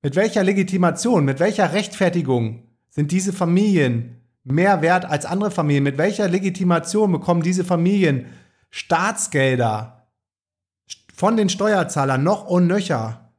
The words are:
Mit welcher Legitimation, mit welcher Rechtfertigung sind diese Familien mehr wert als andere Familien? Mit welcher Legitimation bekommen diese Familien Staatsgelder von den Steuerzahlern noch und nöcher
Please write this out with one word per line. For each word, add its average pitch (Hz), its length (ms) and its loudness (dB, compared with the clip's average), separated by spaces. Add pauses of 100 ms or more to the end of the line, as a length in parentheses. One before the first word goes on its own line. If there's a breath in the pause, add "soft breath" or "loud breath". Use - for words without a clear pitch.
Mit 143 120 -4
welcher 214 280 0
Legitimation, 185 800 2
mit 135 140 0
welcher 190 340 0
Rechtfertigung 143 920 -2 (220)
sind 147 220 -2
diese 185 220 -2
Familien 170 880 0 (220)
mehr 165 400 2
wert 175 220 2
als 147 200 -4
andere 202 240 -2
Familien? 147 340 0
Mit 139 140 -2
welcher 196 300 0
Legitimation 180 840 0
bekommen 175 300 0
diese 180 220 -2
Familien 175 640 0 (440 loud breath)
Staatsgelder 131 1400 -2 (1040)
von 220 240 0
den 202 120 2
Steuerzahlern 165 760 0
noch 180 240 0
und 180 180 2
nöcher 123 720 -4